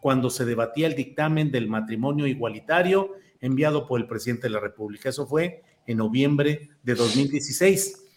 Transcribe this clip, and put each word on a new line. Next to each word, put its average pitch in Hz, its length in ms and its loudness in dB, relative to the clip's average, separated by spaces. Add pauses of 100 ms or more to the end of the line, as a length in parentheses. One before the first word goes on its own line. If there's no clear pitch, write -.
cuando 131 300 2
se 120 160 -2
debatía 117 400 0
el 160 80 0
dictamen 151 560 0
del 117 180 0
matrimonio 113 580 -2
igualitario 160 840 0 (280)
enviado 139 460 0
por 123 140 0
el 117 60 -4
presidente 117 400 -4
de 110 80 -2
la 107 60 -2
República". 104 500 -8
Eso 131 160 -6
fue 165 360 -2 (240)
en 113 120 -2
noviembre 143 720 2 (120)
de 120 120 0
dos 113 220 2
mil 139 120 4
dieciséis. 175 760 0 (120)